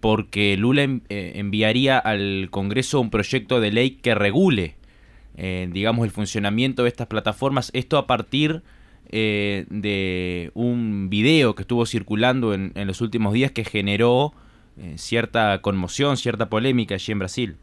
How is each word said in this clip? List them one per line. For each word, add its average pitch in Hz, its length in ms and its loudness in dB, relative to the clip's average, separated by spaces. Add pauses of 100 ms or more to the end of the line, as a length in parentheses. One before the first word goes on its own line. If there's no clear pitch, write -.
porque 104 580 2
Lula 131 240 2
en-, 135 260 -2
eh, 101 280 -8
enviaría 110 600 2
al 98 520 0
Congreso 107 500 0
un 113 100 0
proyecto 113 500 0
de 110 100 2
ley 123 220 2 (100)
que 117 120 2
regule, 104 600 2 (640)
eh, 92 340 -6
digamos, 110 320 0
el 107 60 0
funcionamiento 107 720 -2
de 120 80 4
estas 120 160 -8
plataformas. 135 680 -2
Esto 127 240 -2
a 139 100 0
partir, 147 560 0 (460)
eh, 104 640 0
de 92 800 -2
un 113 560 -2
video 117 460 4
que - 80 -10
estuvo 117 240 0
circulando 113 680 0
en, 95 220 -4
en 101 120 -6
los 95 140 -6
últimos 110 320 0
días 127 200 2
que 113 120 -4
generó, 117 680 2 (460)
eh, 85 180 -14
cierta 110 680 0
conmoción, 104 560 0
cierta 113 320 -2
polémica 117 440 0
allí 95 180 -6
en 107 60 -2
Brasil. 95 440 -4